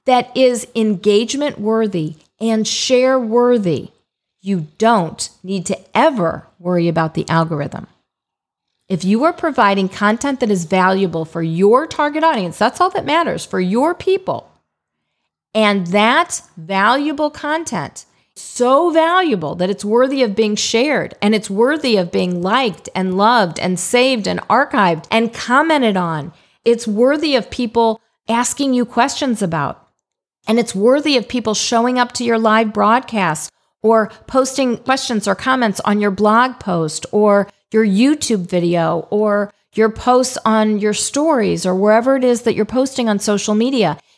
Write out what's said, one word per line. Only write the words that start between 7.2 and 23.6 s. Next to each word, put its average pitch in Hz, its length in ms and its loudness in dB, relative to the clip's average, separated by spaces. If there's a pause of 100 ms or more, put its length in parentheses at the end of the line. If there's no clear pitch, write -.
algorithm. 160 580 -4 (1000)
If 180 140 -4
you 220 220 2
are 349 80 2
providing 208 560 0
content 240 500 -2
that 226 100 0
is 185 140 0
valuable 185 600 0
for 165 180 -6
your 202 420 2
target 311 380 -2
audience, 220 340 0
that's 226 220 0
all 370 120 2
that - 140 -6
matters, 285 380 -2
for 190 160 -6
your 233 340 0
people. 381 560 -4 (1040)
And 202 340 2
that 233 540 0 (140)
valuable 262 720 -2
content, 294 760 -8 (280)
so 269 580 0
valuable 320 640 0
that 180 140 -2
it's 202 140 -6
worthy 254 400 2
of 202 140 -2
being 220 180 0
shared 233 640 -2
and 214 140 2
it's 202 140 -4
worthy 240 480 2
of 175 160 -2
being 180 280 -2
liked 214 540 -2
and 185 220 -2
loved 208 420 2
and 180 180 -2